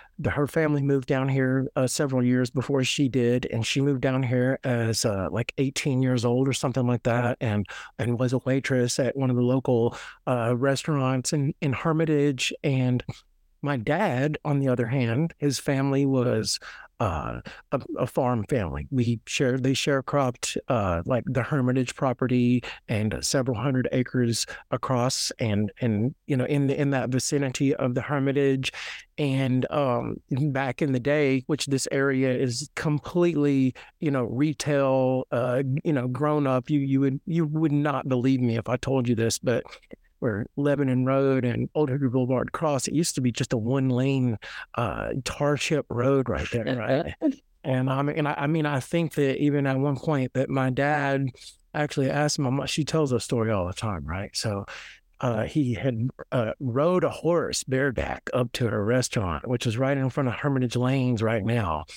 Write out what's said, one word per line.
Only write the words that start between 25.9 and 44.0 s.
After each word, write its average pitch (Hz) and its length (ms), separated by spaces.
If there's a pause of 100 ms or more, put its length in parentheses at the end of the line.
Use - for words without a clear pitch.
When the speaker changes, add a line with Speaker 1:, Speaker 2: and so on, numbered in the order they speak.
Speaker 1:
you 139 120
know, 123 80
in 143 220
the, 139 120
in 143 120
that 127 180
vicinity 139 640
of 127 200
the 127 60
Hermitage. 135 720 (460)
And, 135 520
um, 123 460 (140)
back 135 500
in 143 120
the 127 80
day, 135 480
which 151 180
this 139 260
area 135 400
is 127 440
completely, 147 960 (260)
you 156 100
know, 131 140
retail, 131 1080
uh, 127 320 (220)
you - 80
know, 127 160
grown 147 380
up, 127 240
you, 147 100
you 135 200
would, 139 260
you 165 200
would 156 260
not 143 360
believe 131 320
me 117 160
if 113 140
I 127 80
told 131 280
you 120 80
this, 113 240
but - 260 (560)
where 113 260 (100)
Lebanon 139 480
Road 135 400
and 120 300
Old 151 160
Hickory 135 180
Boulevard 127 420
cross, 147 380
it - 60
used 160 220
to 143 40
be 123 100
just - 220
a 123 60
one 131 320
lane, 127 480 (360)